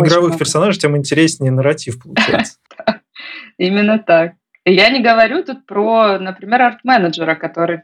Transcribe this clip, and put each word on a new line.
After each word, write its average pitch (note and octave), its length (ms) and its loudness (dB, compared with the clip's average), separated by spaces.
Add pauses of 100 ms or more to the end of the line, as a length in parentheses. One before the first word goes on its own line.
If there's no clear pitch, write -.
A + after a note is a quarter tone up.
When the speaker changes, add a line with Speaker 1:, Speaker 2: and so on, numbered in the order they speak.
Speaker 1:
неигровых E3+ 260 2
Speaker 2:
много. E3 80 -4
Speaker 1:
персонажей, D#3+ 420 -2
тем D3 160 0
интереснее C#3+ 560 0
нарратив C3 520 -2
получается. A3 580 -4
Speaker 2:
<laughs> - 240 -18
Да, - 140 -2 (580)
именно G#3 420 0
так. E3+ 340 0 (320)
И F3+ 80 2
я G3+ 160 4
не C4 120 0
говорю A3+ 420 2
тут - 220 -12
про, G#3 540 0
например, G3 420 -4
арт-менеджера, F#3+ 720 0
который E3+ 480 -6